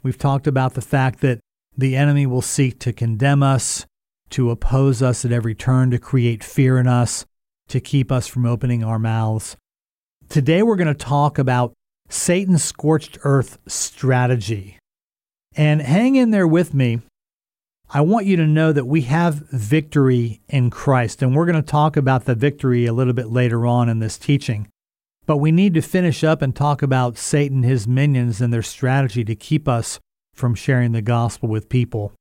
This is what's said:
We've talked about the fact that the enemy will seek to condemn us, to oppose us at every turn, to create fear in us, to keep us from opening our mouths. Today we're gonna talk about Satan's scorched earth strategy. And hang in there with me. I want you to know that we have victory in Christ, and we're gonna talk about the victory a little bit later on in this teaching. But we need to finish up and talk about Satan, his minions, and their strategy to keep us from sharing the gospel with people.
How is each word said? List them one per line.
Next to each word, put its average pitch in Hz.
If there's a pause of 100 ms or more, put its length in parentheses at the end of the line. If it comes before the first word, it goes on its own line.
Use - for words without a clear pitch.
We've 131
talked 139
about 131
the 127
fact 131
that 123 (360)
the 131
enemy 143
will 127
seek -
to 120
condemn 123
us, 135 (460)
to 123
oppose 131
us 127
at 120
every 113
turn, 127
to 120
create 120
fear 131
in 123
us, 123 (420)
to 131
keep 135
us 127
from 123
opening 120
our 110
mouths. 110 (720)
Today 160
we're 226
gonna 160
talk 143
about 123 (360)
Satan's 185
scorched -
earth 139
strategy. 123 (760)
And 151
hang 208
in 240
there 190
with 170
me. 120 (880)
I 147
want 196
you 196
to 160
know 156
that 143
we 151
have 147
victory 127
in 123
Christ, 127
and 127
we're 165
gonna 165
talk 151
about 131
the 127
victory 123
a 117
little 127
bit 117
later 117
on 120
in 113
this 110
teaching. 123 (560)
But 151
we 156
need 190
to 160
finish 180
up 156
and 131
talk 147
about 127
Satan, 139
his 120
minions, 123
and 120
their 117
strategy 127
to 110
keep -
us 117 (360)
from 123
sharing 123
the 113
gospel 117
with 107
people. 117